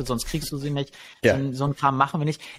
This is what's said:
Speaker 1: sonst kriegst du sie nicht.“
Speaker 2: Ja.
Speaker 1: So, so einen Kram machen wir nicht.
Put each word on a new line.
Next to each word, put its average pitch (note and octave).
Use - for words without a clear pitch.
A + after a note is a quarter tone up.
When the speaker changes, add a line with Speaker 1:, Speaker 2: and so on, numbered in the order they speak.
Speaker 1:
sonst A#2+
kriegst -
du D3+
sie C#3
nicht.“ C#3
Speaker 2:
Ja. A2
Speaker 1:
So, C#3
so C3
einen C#3+
Kram C3+
machen C#3
wir D3
nicht. D3+